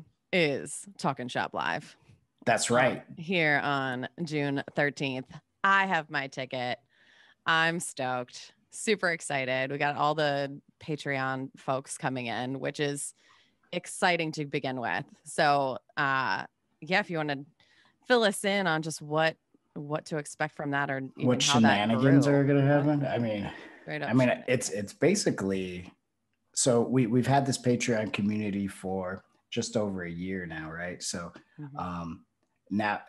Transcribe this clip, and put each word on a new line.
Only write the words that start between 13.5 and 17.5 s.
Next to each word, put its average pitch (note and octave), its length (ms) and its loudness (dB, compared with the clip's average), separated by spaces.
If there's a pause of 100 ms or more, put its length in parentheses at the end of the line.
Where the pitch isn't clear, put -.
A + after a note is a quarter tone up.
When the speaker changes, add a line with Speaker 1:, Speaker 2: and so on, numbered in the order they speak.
Speaker 1:
exciting F3 600 0
to D3+ 120 -4
begin C#3 340 -4
with. G#2 260 -2 (200)
So, C#3+ 520 2 (200)
uh, C3+ 480 0 (360)
yeah, F3+ 180 0
if G#3 100 -6
you E3+ 80 -4
wanna D3 260 -2 (640)